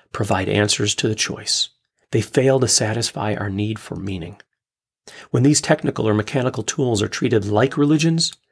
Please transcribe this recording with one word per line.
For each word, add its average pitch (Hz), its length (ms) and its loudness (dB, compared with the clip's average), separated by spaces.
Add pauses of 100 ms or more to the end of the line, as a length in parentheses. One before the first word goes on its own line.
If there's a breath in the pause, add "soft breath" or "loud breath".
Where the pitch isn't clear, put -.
(120 soft breath)
provide 95 360 -2
answers 104 480 0
to - 120 -2
the 107 80 -2
choice. - 540 -4 (420)
They 117 100 2
fail 135 400 2
to 123 60 2
satisfy 107 680 -2
our 101 140 -6
need 104 280 -2
for - 180 -12
meaning. 92 440 -8 (920 loud breath)
When 120 120 4
these 147 180 4
technical - 460 0
or 107 60 4
mechanical 117 500 -2
tools 120 380 0
are 107 60 0
treated 113 380 0
like 107 320 0
religions, 156 560 2 (180 soft breath)